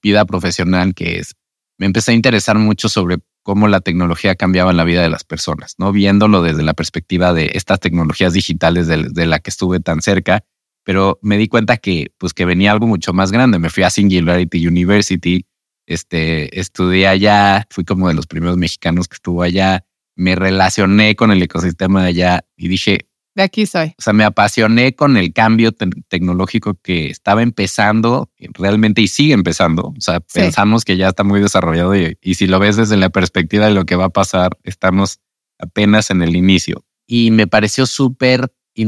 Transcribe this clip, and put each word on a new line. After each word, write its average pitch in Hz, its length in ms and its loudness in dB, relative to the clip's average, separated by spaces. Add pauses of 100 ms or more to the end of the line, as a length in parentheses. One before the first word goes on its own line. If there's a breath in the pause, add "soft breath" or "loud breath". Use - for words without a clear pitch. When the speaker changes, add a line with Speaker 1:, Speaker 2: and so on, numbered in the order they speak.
Speaker 1:
vida 104 240 4
profesional, 90 640 -2
que 87 280 -8
es, - 140 -16 (440)
me 98 80 -4
empecé 98 240 0
a 117 40 4
interesar 110 440 2
mucho 107 320 0
sobre 90 280 -2 (240)
cómo 104 260 0
la 98 120 2
tecnología 90 540 -2
cambiaba 92 380 0
en 87 40 2
la 82 80 2
vida 87 160 0
de 85 80 2
las 80 160 -6
personas, - 540 -10
¿no? 98 140 -2
Viéndolo 101 500 4
desde 78 200 0
la 78 120 0
perspectiva 87 580 -2
de 80 220 -2
estas - 260 -4
tecnologías 85 540 -2
digitales 85 540 0
de, 78 200 -2
de 85 160 -4
la 80 140 0
que - 100 -12
estuve 90 320 -4
tan 82 220 -4
cerca, 95 420 0 (400)
pero 98 380 0
me 104 160 0
di 110 100 0
cuenta 117 300 0
que, 85 400 -4
pues, 90 160 -8
que 90 100 -4
venía 90 280 2
algo 107 160 0
mucho 92 260 -2
más 95 180 0
grande. 117 280 2
Me 82 100 -2
fui 92 140 -2
a 85 60 4
Singularity 87 760 0
University, 90 800 0 (400)
este, 80 760 -6
estudié 92 460 0
allá, 101 640 4
fui 92 140 -8
como 92 240 0
de 82 60 0
los 78 120 -4
primeros 87 320 -4
mexicanos 87 500 -2
que - 60 -20
estuvo 87 280 -4
allá, 92 440 0 (300)
me 90 180 0
relacioné 95 840 2
con 110 140 2
el 95 100 4
ecosistema 90 600 -2
de 90 60 2
allá 90 360 0 (120)
y 87 120 -8
dije, 95 380 -2 (300)
Speaker 2:
"De 190 80 0
aquí 214 220 -2
soy". 165 220 -4 (100)
Speaker 1:
O - 40 -16
sea, 107 100 -2
me 107 120 4
apasioné 113 720 2
con 143 200 4
el 87 160 0
cambio 113 400 2
te-, 107 140 -6 (220)
tecnológico 92 760 -2
que 82 280 -4
estaba 107 320 0
empezando, 113 880 0 (240)
realmente, 107 480 2
y 104 60 2
sigue 147 260 2
empezando. 85 640 0
O - 40 -14
sea, 85 260 -4
Speaker 2:
Sí. - 140 -4
Speaker 1:
pensamos 104 440 2
que 92 120 -2
ya 95 120 2
está 92 160 -2
muy 101 160 2
desarrollado 90 560 0
y, 82 240 -2
y 92 140 -2
si 98 140 -2
lo 92 100 2
ves 101 180 2
desde 107 200 2
la 92 140 2
perspectiva 95 560 0
de 104 80 4
lo 92 120 0
que 90 100 -2
va 92 100 0
a 90 40 -2
pasar, 92 540 -2
estamos 98 560 -2 (400)
apenas 104 500 0
en 90 120 0
el 85 140 0
inicio. 90 480 0 (220)
Y 117 240 2
me 110 160 4
pareció 107 400 0
súper 127 640 -2 (360)